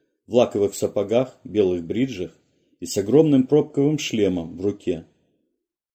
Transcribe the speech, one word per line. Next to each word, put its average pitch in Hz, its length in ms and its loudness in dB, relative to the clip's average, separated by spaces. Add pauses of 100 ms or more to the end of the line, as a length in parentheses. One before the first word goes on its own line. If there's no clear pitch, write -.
(280)
в 95 80 -6
лаковых 104 400 2
сапогах, 107 680 -2
белых 90 420 0
бриджах 95 520 -6 (420)
и 92 60 -12
с - 120 -8
огромным 131 500 4
пробковым 147 520 0
шлемом 90 580 -2
в 87 80 -12
руке. 92 400 -4 (880)